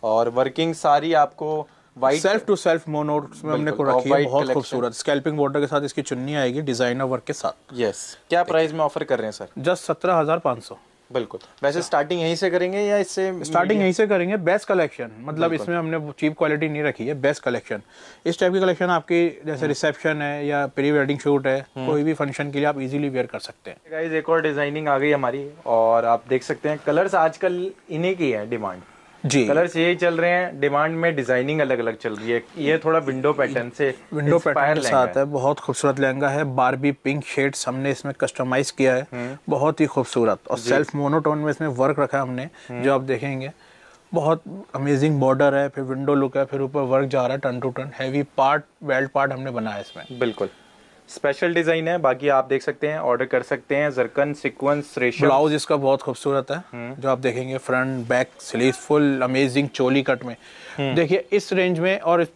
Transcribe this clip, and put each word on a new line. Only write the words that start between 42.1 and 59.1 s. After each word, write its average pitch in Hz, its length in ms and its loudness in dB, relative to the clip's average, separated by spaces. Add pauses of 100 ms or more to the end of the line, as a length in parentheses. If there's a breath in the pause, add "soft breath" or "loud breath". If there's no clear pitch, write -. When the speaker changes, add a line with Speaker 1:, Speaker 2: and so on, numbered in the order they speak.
Speaker 2:
है 135 40 0
हमने, 127 200 -6
Speaker 1:
हम्म। 123 400 -12
Speaker 2:
जो 139 120 4
आप 131 60 2
देखेंगे 135 520 -4 (600 loud breath)
बहुत 160 500 -2 (100)
अमेजिंग 143 460 2
बॉर्डर 135 340 4
है, 139 140 0
फिर 135 160 -6
विंडो 135 300 0
लुक 139 220 2
है, 139 80 2
फिर 135 160 -6
ऊपर 139 200 -2
वर्क 135 260 2
जा 135 160 0
रहा 123 100 0
है 139 60 -4
टर्न 123 220 -4
टू 131 100 -2
टर्न, 131 280 -8
हैवी 135 240 -2
पार्ट, 143 400 2 (220)
बेल्ट 135 260 0
पार्ट 139 220 0
हमने 131 180 -8
बनाया 110 260 -6
है 101 60 -8
इसमें। - 360 -16
Speaker 1:
बिल्कुल 110 300 -2 (600 soft breath)
स्पेशल 170 460 -2
डिजाइन 165 340 0
है। 175 100 0
बाकी 135 300 0
आप 135 160 4
देख 131 180 -2
सकते 147 260 -4
हैं, 151 100 -4
ऑर्डर 127 260 0
कर 127 180 0
सकते 139 340 -4
हैं। 147 140 0
जरकन 131 420 0
सीक्वेंस 143 680 -2
रेशम। 123 280 2
Speaker 2:
ब्लाउज 147 280 4
इसका 151 220 0
बहुत 135 260 2
खूबसूरत 139 480 -4
है, 165 220 -6
Speaker 1:
हम्म। 120 220 -12
Speaker 2:
जो 135 140 -4
आप 127 100 2
देखेंगे 127 400 -4
फ्रंट 127 500 -2
बैक 123 200 2 (120)
स्लीव 123 320 0
फुल 143 500 2